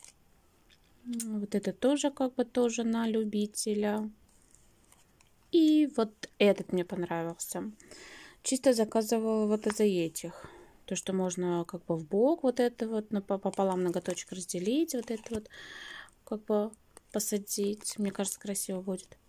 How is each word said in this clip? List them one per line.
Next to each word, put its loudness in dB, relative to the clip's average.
Вот -4
это 0
тоже 2
как -2
бы 0
тоже 0
на 0
любителя. 0
И 6
вот -2
этот 4
мне 2
понравился. -6
Чисто 4
заказывала 2
вот 2
из-за 2
этих. 0
То, -6
что -4
можно 0
как -12
бы 0
в -4
бок 4
вот 2
это 0
вот, -4
на-, 0
по-, -2
пополам 0
ноготочек -2
разделить, -2
вот -4
это -8
вот -6
как -8
бы 0
посадить. -2
Мне 0
кажется, -4
красиво -6
будет. -6